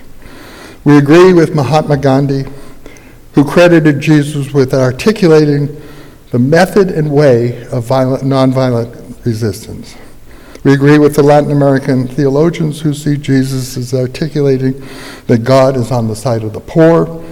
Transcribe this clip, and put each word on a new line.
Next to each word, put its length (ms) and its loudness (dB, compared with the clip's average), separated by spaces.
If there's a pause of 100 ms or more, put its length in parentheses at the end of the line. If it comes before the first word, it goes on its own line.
(840)
We 140 6
agree 360 6
with 220 2
Mahatma 420 0
Gandhi, 480 0 (880)
who 100 4
credited 560 2
Jesus 540 0
with 200 0
articulating 1080 0 (500)
the 80 -2
method 520 2
and 200 -4
way 560 2
of 160 -6
violent, 400 -2
nonviolent 1040 -2
resistance. 680 -6 (680)
We 100 4
agree 240 4
with 180 4
the 80 2
Latin 280 2
American 560 0
theologians 720 -2
who 120 -2
see 240 -4
Jesus 600 -4
as 160 -8
articulating 880 -2 (460)
that 160 0
God 340 2
is 140 -4
on 160 -2
the 80 -6
side 280 -4
of 100 -8
the 60 -10
poor, 720 0